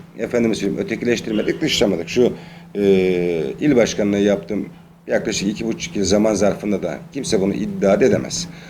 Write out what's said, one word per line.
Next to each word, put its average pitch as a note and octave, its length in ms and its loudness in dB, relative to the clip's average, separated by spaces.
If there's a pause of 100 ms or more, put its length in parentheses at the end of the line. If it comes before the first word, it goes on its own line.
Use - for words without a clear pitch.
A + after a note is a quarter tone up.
(200)
efendime A2+ 360 0
söyleyeyim G2 280 -2
ötekileştirmedik, A2+ 800 -2
dışlamadık. G2 480 0
Şu, A#2+ 240 4 (420)
e, G2+ 60 -2 (800)
il C#3+ 160 4
başkanlığı G#2 420 2
yaptım. G2+ 520 0 (380)
Yaklaşık G2+ 420 -2
iki A2 180 -4
buçuk - 280 -6
yıl G2+ 100 0
zaman G#2+ 280 4
zarfında G2 500 0
da D#2 140 -4 (160)
kimse A2+ 280 -2
bunu G2 120 2
iddia G2 400 0
edemez. - 540 2 (220)